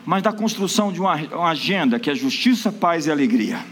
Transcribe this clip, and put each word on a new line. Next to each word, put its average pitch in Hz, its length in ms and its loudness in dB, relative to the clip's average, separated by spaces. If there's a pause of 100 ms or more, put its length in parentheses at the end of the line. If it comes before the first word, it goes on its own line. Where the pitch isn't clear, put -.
mas 180 180 0
da 214 100 2
construção 208 580 0
de 170 100 -8
uma, 185 160 2
uma 156 340 -2
agenda 143 500 0
que 147 100 -2
é 143 40 0
justiça, 185 580 0
paz 170 340 0
e 156 40 0
alegria. 131 600 0